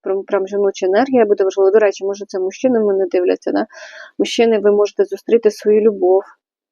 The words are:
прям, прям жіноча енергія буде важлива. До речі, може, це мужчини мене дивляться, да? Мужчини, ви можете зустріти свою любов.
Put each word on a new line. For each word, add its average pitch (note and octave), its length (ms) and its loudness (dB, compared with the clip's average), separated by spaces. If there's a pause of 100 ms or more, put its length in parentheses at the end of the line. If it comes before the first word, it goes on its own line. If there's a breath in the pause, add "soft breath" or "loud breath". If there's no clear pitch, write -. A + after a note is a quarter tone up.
прям, G3 220 -4
прям G3 260 -4
жіноча G3+ 380 -2
енергія A#3 380 2
буде G3+ 200 0
важлива. F#3+ 260 2
До G#3+ 80 4
речі, G3 260 0
може, G3 220 -6
це G3 120 -8
мужчини A3 420 -4
мене F#3+ 260 0
дивляться, F#3 460 -2
да? G3+ 140 -4 (520 loud breath)
Мужчини, A3+ 400 0
ви G3+ 140 2
можете G#3 320 0
зустріти G#3+ 460 0
свою G#3+ 300 0
любов. F#3+ 420 2 (500)